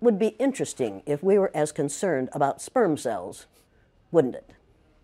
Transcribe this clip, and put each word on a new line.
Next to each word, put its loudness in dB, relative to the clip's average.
would 4
be 0
interesting -2
if -2
we 4
were 2
as 0
concerned -2
about 0
sperm 0
cells, -8
wouldn't 2
it? -16